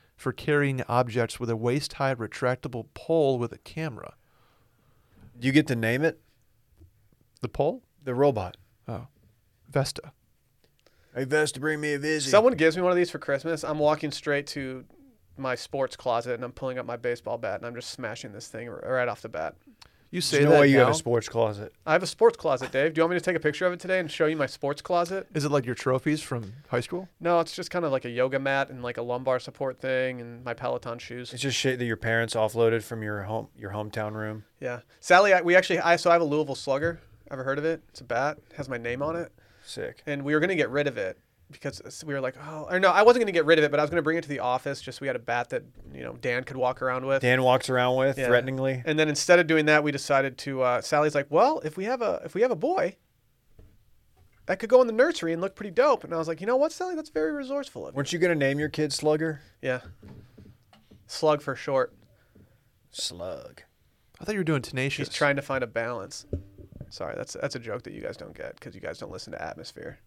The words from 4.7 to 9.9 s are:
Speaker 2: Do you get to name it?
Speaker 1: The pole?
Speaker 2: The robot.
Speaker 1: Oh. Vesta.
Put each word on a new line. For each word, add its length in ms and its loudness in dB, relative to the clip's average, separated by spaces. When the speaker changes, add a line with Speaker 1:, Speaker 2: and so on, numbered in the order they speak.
Speaker 2:
Do 80 -2
you 60 4
get 140 6
to 100 0
name 260 0
it? 160 0
Speaker 1:
The 60 -6
pole? 340 -2
Speaker 2:
The 120 -6
robot. 420 2
Speaker 1:
Oh. 200 -10
Vesta. 420 -4